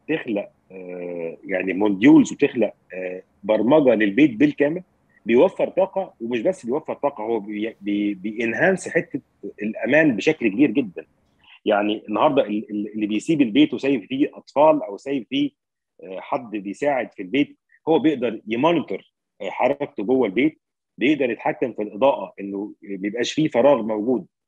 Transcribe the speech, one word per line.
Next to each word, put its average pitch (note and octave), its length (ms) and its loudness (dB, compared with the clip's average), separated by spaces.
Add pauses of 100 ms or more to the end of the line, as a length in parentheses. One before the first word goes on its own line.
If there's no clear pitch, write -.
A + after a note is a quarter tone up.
تخلق، A2 400 -4 (220)
آه، F2 720 -10
يعني F#2 300 -4
modules G#2+ 600 6
وتخلق، A#2+ 400 0 (200)
آه، F#2 300 -8 (200)
برمجة A#2+ 520 4
للبيت A2 400 2
بالكامل، D3 480 0 (420)
بيوفر C#3 440 4
طاقة، F#3+ 520 -2
ومش A#2 200 -4
بس F3+ 240 -2
بيوفر B2 280 -4
طاقة، C3+ 300 -4
هو A2+ 160 -2
بي-، G#2+ 420 -8
بي-، G2+ 320 -2
بينهانس A2+ 760 -2
حتة - 320 -4 (400)
الأمان B2 540 2
بشكل A#2+ 320 0
كبير A#2 240 2
جدًا. G#2 340 -4 (600)
يعني G#2 420 0
النهاردة C3 340 2
ال-، G#2 300 -2
ال-، G#2 240 -6
اللي G#2+ 120 -2
بيسيب G#2+ 340 0
البيت C3+ 320 4
وسايب C3 320 -2
فيه C#3 280 -2
أطفال D3 500 2
أو G2+ 140 -10
سايب C3+ 320 -6
فيه، C#3 220 -2 (520)
آه، F#2 160 -12
حد B2+ 320 -8
بيساعد G#2+ 600 -4
في - 80 -14
البيت، A#2+ 360 -2 (300)
هو D#3 120 4
بيقدر B2 480 0
يمونيتور، A#2+ 540 -2 (400)
آه، G2 80 -8
حركته C3 540 -2
جوه B2 240 2
البيت، - 320 0 (380)
بيقدر C3+ 320 0
يتحكم A#2+ 440 -4
في - 80 -8
الإضاءة، G#2 580 -2
إنه G2 420 -8
ما G2 260 -8
يبقاش A#2 260 -4
فيه D#3 140 2
فراغ B2+ 340 4
موجود، G#2+ 440 -2 (220)